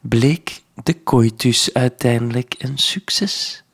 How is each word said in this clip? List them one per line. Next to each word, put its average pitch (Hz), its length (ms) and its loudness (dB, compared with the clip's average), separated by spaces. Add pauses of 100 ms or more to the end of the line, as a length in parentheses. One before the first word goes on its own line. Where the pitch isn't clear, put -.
bleek 127 600 0 (200)
de 165 200 -2
coitus 117 720 2
uiteindelijk 123 840 0
een 135 200 -8
succes. - 840 -4 (120)